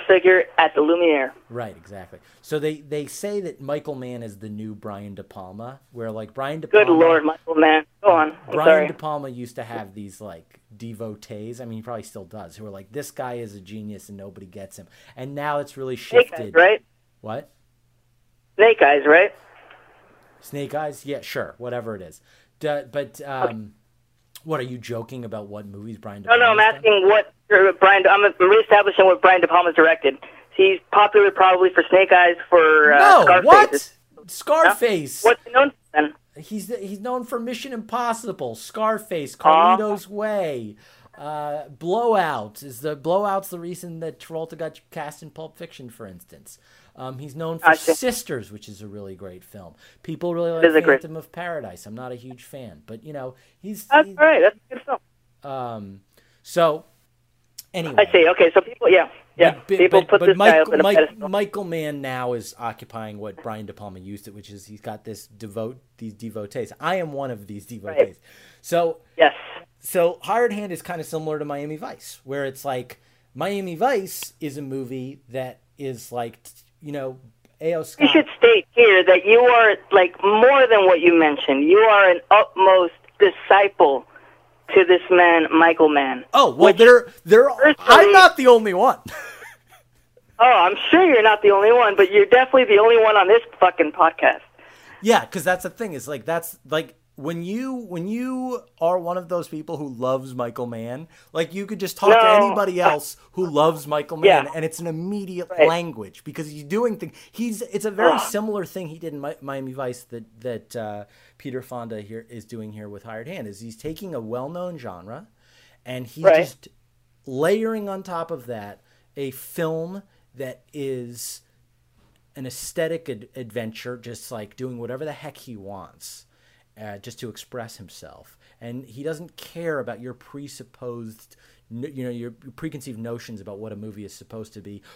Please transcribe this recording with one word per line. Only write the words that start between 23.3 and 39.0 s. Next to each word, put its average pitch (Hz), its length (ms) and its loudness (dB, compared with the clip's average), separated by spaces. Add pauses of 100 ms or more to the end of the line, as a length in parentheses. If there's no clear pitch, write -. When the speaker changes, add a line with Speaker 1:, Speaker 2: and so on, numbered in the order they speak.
Speaker 1:
Okay. 113 100 -10 (840)
Speaker 2:
what, 156 160 -6
are 123 40 -8
you 123 140 -12
joking 117 460 -12
about 107 240 -14
what 104 180 -16
movies 101 320 -18
Brian 104 240 -16
De 202 60 -10
Speaker 1:
No, 233 80 4
no, 240 100 2
Speaker 2:
Palma's 226 40 4
Speaker 1:
I'm 214 60 2
Speaker 2:
done? 220 200 2
Speaker 1:
asking 208 320 2
what, 208 240 2 (200)
uh, 190 280 6
Brian, 190 260 6
I'm 196 320 4
reestablishing 202 680 4
what 180 160 4
Brian 185 180 6
De 170 80 2
Palma's 175 260 2
directed. 160 440 2 (380)
He's 190 220 2 (140)
popular 202 380 4
probably 185 400 4
for 180 180 2
Snake 190 240 4
Eyes, 175 240 6 (120)
for, 156 440 6
uh, 143 60 6
Speaker 2:
No, 339 260 8
Speaker 1:
Scarface. 180 200 6 (720)
Speaker 2:
what? - 160 -20
Scarface. 214 920 0
Speaker 1:
Huh? 214 80 2
What's - 140 -2
he 240 60 -20
known 269 200 2
for - 60 -20 (160)
then? 151 220 0 (220)
Speaker 2:
He's 180 300 -12
the, 196 120 -10
he's 196 220 -14
known 247 240 -8
for 247 140 -8
Mission 233 340 -10
Impossible, 226 840 -8
Scarface, 214 840 -6